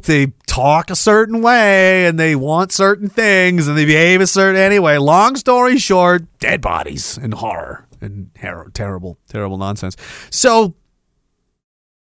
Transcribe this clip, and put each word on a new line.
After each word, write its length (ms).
they 240
talk 440
a 40
certain 480
way, 640
and 140
they 160
want 340
certain 380
things, 580
and 100
they 80
behave 360
a 80
certain 320
anyway. 360
Long 380
story 420
short, 460
dead 220
bodies 580
and 160
horror 540
and 340
her-, 340
terrible, 460
terrible 300
nonsense. 380
So, 440